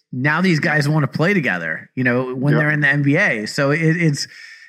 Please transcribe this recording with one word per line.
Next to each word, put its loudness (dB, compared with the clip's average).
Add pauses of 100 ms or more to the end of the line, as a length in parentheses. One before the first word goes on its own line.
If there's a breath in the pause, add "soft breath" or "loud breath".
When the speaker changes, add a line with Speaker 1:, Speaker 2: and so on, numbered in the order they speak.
(100)
Speaker 1:
Now -2
these 2
guys 0
wanna 2
play 0
together, -4
you -2
know, 0
when 0
Speaker 2:
Yep. 2
Speaker 1:
they're 0
in 0
the 2
N 2
B 4
A. 0
So 0
it, 2
it's 0 (420 loud breath)